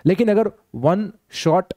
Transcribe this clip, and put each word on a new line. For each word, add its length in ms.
लेकिन 240
अगर 200
वन 380
शॉट 460